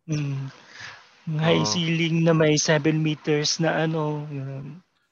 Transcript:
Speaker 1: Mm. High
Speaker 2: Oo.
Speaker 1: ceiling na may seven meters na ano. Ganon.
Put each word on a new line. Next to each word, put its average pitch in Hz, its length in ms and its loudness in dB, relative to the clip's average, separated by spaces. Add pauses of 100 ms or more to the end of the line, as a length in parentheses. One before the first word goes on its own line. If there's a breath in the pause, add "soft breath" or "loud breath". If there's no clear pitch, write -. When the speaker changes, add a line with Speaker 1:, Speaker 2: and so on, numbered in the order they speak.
(100)
Speaker 1:
Mm. 143 320 -4 (960 loud breath)
High 165 240 2
Speaker 2:
Oo. 160 60 2
Speaker 1:
ceiling 165 560 0
na 165 100 6
may 156 220 4
seven 156 420 2
meters 151 600 0
na 160 280 0
ano. 151 400 -4
Ganon. 139 400 -10 (460)